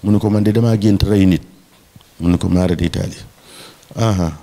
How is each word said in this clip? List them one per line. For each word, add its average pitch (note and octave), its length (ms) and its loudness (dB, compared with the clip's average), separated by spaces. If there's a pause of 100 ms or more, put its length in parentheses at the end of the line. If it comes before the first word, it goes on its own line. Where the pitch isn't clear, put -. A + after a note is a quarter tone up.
Mu G#2 80 2
ne G#2 60 2
ko, G#2 120 0
"Man G#2 140 0
de G#2+ 80 2
damaa A2+ 260 2
gént G2+ 240 2
rey G2 240 2
nit." F2+ 160 2 (760)
Mu E2+ 80 0
ne F2 80 2
ko, F#2 120 -2
"Maara F2+ 280 2
di E2+ 140 -2
taali." - 260 -6 (800)
Aha. F#2+ 360 -2 (100)